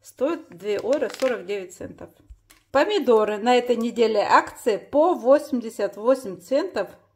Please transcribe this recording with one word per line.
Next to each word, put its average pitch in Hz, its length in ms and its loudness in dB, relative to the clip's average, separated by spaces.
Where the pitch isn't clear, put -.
Стоит - 480 -6
две 190 240 -6
евро 220 440 -2
сорок 226 280 -4
девять 190 280 -10
центов. - 360 -18
Помидоры. 240 680 2
На 247 180 2
этой 247 200 0
неделе 220 440 0
акции 233 560 2
по 302 380 2
восемьдесят 233 840 0
восемь 233 420 -2
центов. 269 520 -4